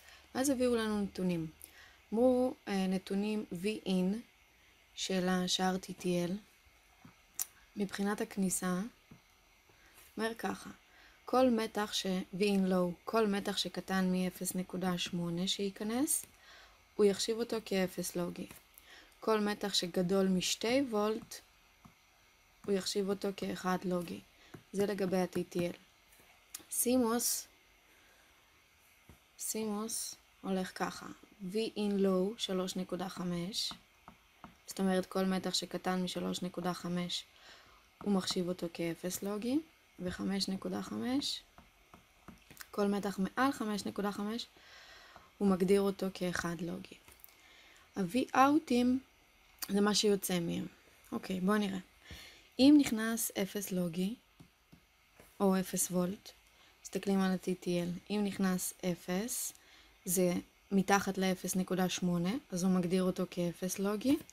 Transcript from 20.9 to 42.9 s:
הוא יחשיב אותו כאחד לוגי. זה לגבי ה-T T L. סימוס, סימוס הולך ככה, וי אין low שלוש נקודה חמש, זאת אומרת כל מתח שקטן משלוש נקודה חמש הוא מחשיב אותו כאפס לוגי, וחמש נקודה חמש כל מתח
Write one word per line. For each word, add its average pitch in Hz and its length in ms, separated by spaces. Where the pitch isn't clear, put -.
הוא 202 80
יחשיב 190 360
אותו 202 280
כאחד 185 480
לוגי. 180 340
זה 196 120
לגבי 190 320
ה-T 180 380
T - 20
L. 175 200
סימוס, 240 760
סימוס 220 760
הולך 190 340
ככה, - 300
וי 208 360
אין 202 280
low 190 320
שלוש 185 380
נקודה 185 340
חמש, 180 640
זאת - 120
אומרת 185 260
כל 190 200
מתח 185 280
שקטן 185 500
משלוש 185 380
נקודה 180 320
חמש 175 500
הוא 208 100
מחשיב 185 340
אותו 180 260
כאפס 170 500
לוגי, 214 360
וחמש 190 480
נקודה 190 340
חמש 233 600
כל 202 160
מתח 202 320